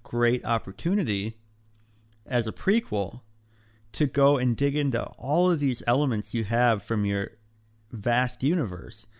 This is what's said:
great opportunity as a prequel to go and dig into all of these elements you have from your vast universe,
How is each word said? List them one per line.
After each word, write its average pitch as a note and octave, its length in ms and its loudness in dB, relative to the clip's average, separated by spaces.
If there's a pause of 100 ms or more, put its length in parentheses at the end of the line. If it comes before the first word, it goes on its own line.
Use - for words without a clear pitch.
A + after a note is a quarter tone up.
great A#2+ 400 2
opportunity A2+ 920 -2 (880)
as A#2+ 220 0
a G#2+ 40 -4
prequel B2 720 -2 (720)
to D#3 120 0
go C#3 320 4
and B2 200 0
dig C#3+ 180 0
into C#3 280 0
all E3 460 0
of E3+ 100 2
these C3+ 280 0
elements B2 460 0
you A2+ 100 0
have A#2 400 2
from G#2+ 220 0
your G2+ 260 -2 (600)
vast A#2+ 520 -2
universe, B2+ 640 -4 (120)